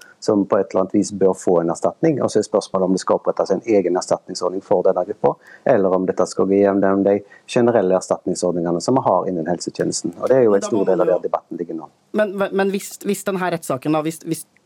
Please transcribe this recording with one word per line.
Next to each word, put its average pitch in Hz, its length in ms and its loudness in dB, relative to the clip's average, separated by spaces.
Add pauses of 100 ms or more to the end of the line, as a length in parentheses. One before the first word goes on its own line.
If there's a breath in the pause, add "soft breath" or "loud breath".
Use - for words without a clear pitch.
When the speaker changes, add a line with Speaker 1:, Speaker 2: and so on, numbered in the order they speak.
(240 loud breath)
Speaker 1:
som 101 240 2
på - 80 2
et 95 160 0
eller 92 140 0
annet - 100 -12
vis 98 160 0
bør 95 240 2
få 90 240 2
en 85 140 0
erstatning, 131 500 -2
og 104 80 0
så 107 80 2
er 107 80 -2
spørsmålet 95 400 0
om 92 80 2
det - 60 -4
skal 95 180 0
opprettes 92 320 -2
en 87 140 0
egen 90 340 2
erstatningsordning 90 640 -4
for 92 220 2
denne 90 240 2
gruppa, 143 240 0 (340 loud breath)
eller 95 300 4
om 92 100 0
dette 92 220 0
skal 98 180 -2
gå 98 140 4
gjennom 98 420 4
de 101 140 4 (280 loud breath)
generelle 113 520 2
erstatningsordningene 87 840 -2
som 127 160 0
vi 131 80 0
har 95 240 2
innen 85 240 -4
helsetjenesten. 85 720 -6
Og - 100 0
det 135 60 4
er 120 100 4
jo 101 60 4
Speaker 2:
Men 98 80 2
Speaker 1:
en - 20 -10
Speaker 2:
da - 80 -4
Speaker 1:
stor 104 80 0
Speaker 2:
må 95 80 0
Speaker 1:
del 90 120 2
av 90 60 2
Speaker 2:
man 92 60 2
jo 87 80 2
Speaker 1:
det - 80 -8
debatten - 320 -6
ligger 82 220 -8
nå. 76 80 -18 (260)
Speaker 2:
Men, 208 240 -2
men, 196 160 -2
men 196 160 0
hvis, - 220 -8 (100)
hvis 202 240 -4
den 196 120 -4
her 180 120 -2
rettssaken 151 400 -4
da, 156 120 0
hvis, 160 200 -6
hvis 165 220 -8 (200)